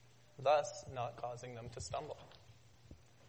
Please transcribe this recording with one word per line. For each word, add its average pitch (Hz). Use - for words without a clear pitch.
thus 143
not 127
causing 123
them 117
to -
stumble. 135